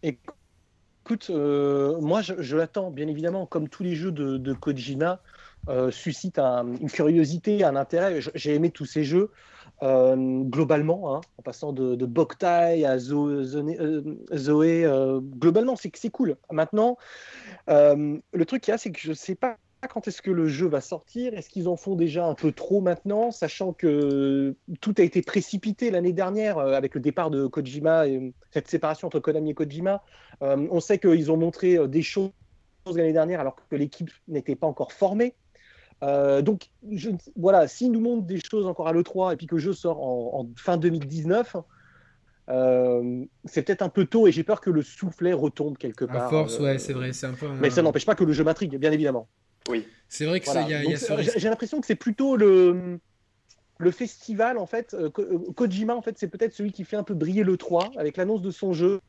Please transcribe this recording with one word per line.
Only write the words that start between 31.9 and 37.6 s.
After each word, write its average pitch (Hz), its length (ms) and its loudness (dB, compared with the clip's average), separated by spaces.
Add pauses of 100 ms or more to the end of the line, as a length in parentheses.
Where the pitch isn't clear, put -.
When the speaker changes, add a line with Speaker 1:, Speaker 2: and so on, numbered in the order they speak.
Speaker 1:
choses 196 280 -2 (640)
l'année 160 200 2
dernière 160 260 2
alors 135 160 -4 (140)
que 151 60 -2
l'équipe 143 340 -4 (180)
n'était 143 260 -4
pas 160 120 -2
encore 147 260 -4
formée. 214 420 0 (680)
Euh, 139 400 4
donc, 196 260 0 (220)
je 208 180 -6
ne, 190 80 -4 (200)
voilà, 214 300 6